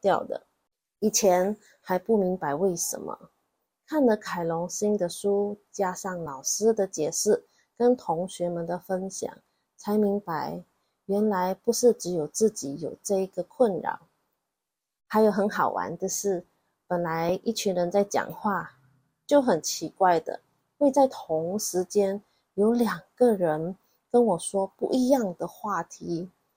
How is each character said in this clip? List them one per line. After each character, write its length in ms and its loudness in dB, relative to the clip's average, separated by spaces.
掉 220 2
的。 240 -10
以 100 2
前 460 4
还 200 -2
不 180 0
明 180 0
白 200 -4
为 200 0
什 240 -6
么， 300 -12
看 180 2
了 120 4
凯 260 -6
龙 240 -2
星 300 -2
的 100 -2
书， 500 -2
加 220 -4
上 300 -8
老 200 -12
师 300 2
的 120 2
解 240 -4
释 360 0
跟 180 4
同 320 -4
学 220 -6
们 160 -4
的 120 -6
分 320 -6
享， 220 -8
才 200 -2
明 220 2
白 420 -6
原 240 0
来 240 0
不 180 -2
是 220 4
只 200 -4
有 140 -2
自 220 0
己 320 -8
有 200 -8
这 180 0
一 80 -2
个 160 -8
困 360 0
扰。 220 -6
还 140 2
有 100 6
很 180 0
好 220 0
玩 260 -6
的 120 -6
是， 360 -2
本 160 -2
来 420 -2
一 100 -2
群 200 -2
人 160 0
在 140 2
讲 280 -2
话， 420 -4
就 160 4
很 180 2
奇 300 -6
怪 300 4
的， 200 -8
会 140 4
在 160 6
同 500 -4
时 260 -2
间 380 0
有 200 2
两 280 0
个 180 4
人 420 0
跟 120 6
我 160 2
说 280 -2
不 160 -2
一 160 2
样 260 2
的 120 -6
话 340 -6
题， 480 -8